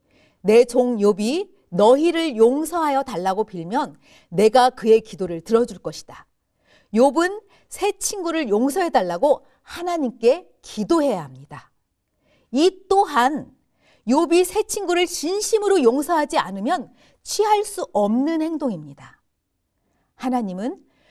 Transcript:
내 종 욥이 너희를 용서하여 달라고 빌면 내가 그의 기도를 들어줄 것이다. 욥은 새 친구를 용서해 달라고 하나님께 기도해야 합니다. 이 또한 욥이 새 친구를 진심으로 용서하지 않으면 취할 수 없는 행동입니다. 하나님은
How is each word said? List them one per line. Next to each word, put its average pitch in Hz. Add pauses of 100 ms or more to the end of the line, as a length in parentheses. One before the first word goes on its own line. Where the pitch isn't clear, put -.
(400)
내 226
종 247
욥이 208 (220)
너희를 277
용서하여 285
달라고 190
빌면 185 (320)
내가 220
그의 226
기도를 170
들어줄 226
것이다. - (680)
욥은 311 (260)
새 392
친구를 330
용서해 277
달라고 190 (180)
하나님께 339 (140)
기도해야 226
합니다. 135 (800)
이 320
또한 294 (520)
욥이 320
새 415
친구를 349
진심으로 392
용서하지 294
않으면 208 (320)
취할 415
수 -
없는 247
행동입니다. 208 (960)
하나님은 240 (280)